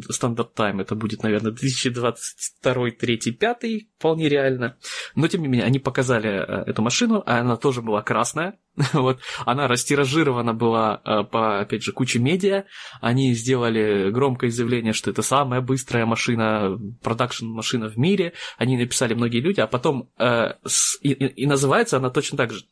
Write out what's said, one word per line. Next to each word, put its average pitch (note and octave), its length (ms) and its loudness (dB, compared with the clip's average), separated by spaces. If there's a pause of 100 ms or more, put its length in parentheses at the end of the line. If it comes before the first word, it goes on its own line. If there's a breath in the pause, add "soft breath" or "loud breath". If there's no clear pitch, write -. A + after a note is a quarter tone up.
Standard A#2 460 -2
Time G2+ 260 0
это G#2 140 -4
будет, G#2+ 280 -6
наверное, A2 280 0
две A#2 160 -4
тысячи B2+ 220 -2
двадцать - 720 -6
второй, B2 320 0
третий, A#2 400 -2
пятый, A3+ 680 -2
вполне D#3+ 320 0
реально. C3 480 0 (360 loud breath)
Но, D3+ 140 2
тем F3 140 0
не C#3+ 80 -2
менее, A#2+ 160 2
они C3 140 2
показали, B2 500 0
э, G2 380 -2
эту A2 140 -2
машину, G#3 440 2
а B2 140 2
она A#2+ 180 2
тоже B2 240 0
была G#2+ 200 0
красная. C3+ 560 -2 (200)
<laughs> C3+ 160 0
Вот. C3 260 2 (260 loud breath)
Она C3 220 0
растиражирована B2+ 880 2
была, A2+ 500 2
э, G#2+ 200 2
по, A2 360 0
опять G#2 240 -4
же, - 80 -4
куче B2+ 280 0
медиа. F3+ 440 2 (380 loud breath)
Они B2 320 2
сделали A2+ 760 2
громкое B2 420 0
заявление, A#2 420 0
что - 180 -4
это A2+ 100 -2
самая C3 380 2
быстрая B2+ 460 0
машина, A2 760 0 (240)
продакшн-машина A2+ 840 -4
в G#2+ 80 -12
мире. E3+ 360 2 (240 loud breath)
Они B2 200 2
написали A#2+ 380 0
многие A#2 260 0
люди, F#3+ 180 0
а A2 80 2
потом... B2+ 500 -2
э, A#2 360 2 (120)
с-, - 360 0
и, C#3+ 100 2
и, C3 320 -2
и - 20 2
называется C#3+ 520 2
она B2+ 120 0
точно C#3 280 -2
так A#2 160 0
же, F#2+ 180 -12